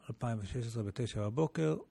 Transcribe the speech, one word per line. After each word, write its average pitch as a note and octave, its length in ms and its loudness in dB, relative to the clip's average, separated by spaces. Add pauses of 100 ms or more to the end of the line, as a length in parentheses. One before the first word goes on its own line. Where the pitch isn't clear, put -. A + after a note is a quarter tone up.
(100)
אלפיים A#2 300 -2
ושש A#2 260 -4
עשרה A2+ 160 -2
בתשע G#2+ 460 -2
בבוקר. D#3 480 2 (140)